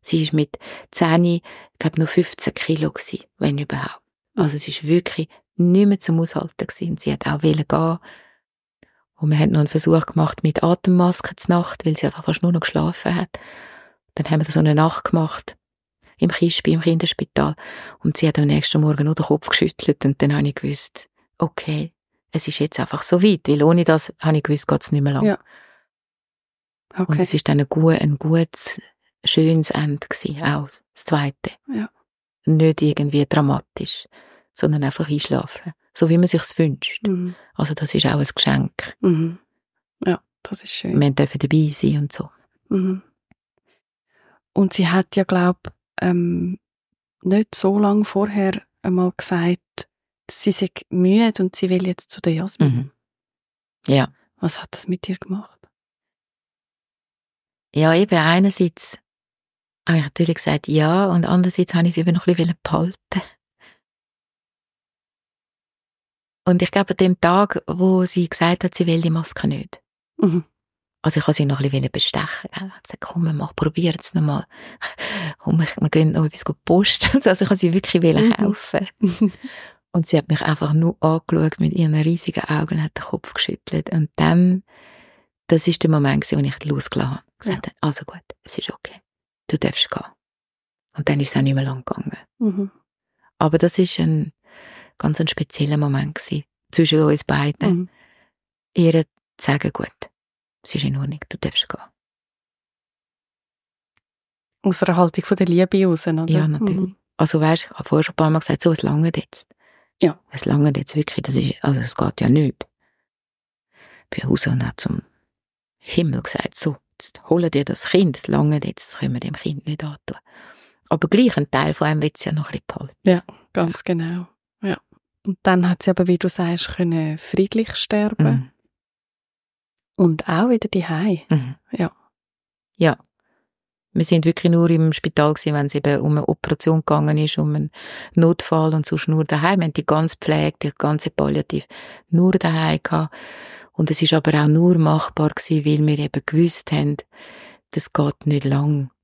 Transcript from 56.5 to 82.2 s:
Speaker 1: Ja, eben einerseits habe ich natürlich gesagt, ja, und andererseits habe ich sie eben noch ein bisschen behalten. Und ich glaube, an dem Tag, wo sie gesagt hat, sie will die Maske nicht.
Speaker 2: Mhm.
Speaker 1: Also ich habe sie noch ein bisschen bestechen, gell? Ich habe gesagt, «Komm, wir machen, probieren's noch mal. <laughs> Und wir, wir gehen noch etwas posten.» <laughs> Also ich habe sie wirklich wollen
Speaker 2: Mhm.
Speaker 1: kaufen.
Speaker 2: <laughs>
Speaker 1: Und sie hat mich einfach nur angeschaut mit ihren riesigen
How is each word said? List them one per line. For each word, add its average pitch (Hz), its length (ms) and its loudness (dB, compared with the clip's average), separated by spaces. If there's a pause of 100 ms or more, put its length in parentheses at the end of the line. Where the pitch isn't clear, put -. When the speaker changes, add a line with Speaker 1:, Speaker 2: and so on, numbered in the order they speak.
Speaker 1:
Ja, 156 200 4
eben 185 240 4
einerseits 175 800 2 (880)
habe 165 120 4
ich 147 40 0
natürlich 160 320 0
gesagt, 151 320 -4
ja, 156 380 4
und 175 200 2
andererseits 180 480 2
habe 170 140 4
ich 170 60 2
sie 165 80 0
eben 170 140 2
noch - 120 0
ein 175 80 4
bisschen 170 260 0
behalten. - 600 -2 (3250)
Und 175 160 4
ich 175 100 -2
glaube, 196 200 0
an 180 60 -2
dem 185 240 4
Tag, 185 460 2
wo 185 380 2
sie 175 220 0
gesagt - 360 0
hat, 180 120 -4
sie 175 120 0
will 165 140 2
die 165 80 0
Maske 160 380 -2
nicht. - 340 -8 (360)
Speaker 2:
Mhm. 175 260 2 (600)
Speaker 1:
Also 156 160 0
ich - 80 -4
habe 151 60 2
sie 147 120 2
noch 139 140 -2
ein 139 100 -2
bisschen 135 220 -2
bestechen, - 600 -6
gell? 190 160 -12
Ich 185 60 -18
habe - 100 -20
gesagt, - 180 -14
«Komm, - 220 -4
wir 160 100 -2
machen, 147 220 -6
probieren's 160 580 -2
noch 165 80 0
mal. 147 240 -2 (520)
<laughs> 180 480 -8
Und 160 140 2
wir, 151 80 2 (120)
wir 156 100 0
gehen 160 220 4
noch 160 140 0
etwas - 180 -6 (220)
posten.» 202 560 2
<laughs> - 60 -4
Also 185 180 4
ich - 40 -6
habe 202 100 4
sie 170 140 2
wirklich 175 300 2
wollen 165 240 4
Speaker 2:
Mhm. 233 60 4
Speaker 1:
kaufen. 202 540 -2 (120)
Speaker 2:
<laughs> 190 320 2 (640)
Speaker 1:
Und 170 140 0
sie 165 100 2
hat - 120 -2
mich 151 120 0
einfach 151 320 -2
nur 165 280 2
angeschaut 160 580 0
mit 156 140 2
ihren 160 220 2
riesigen 160 500 -2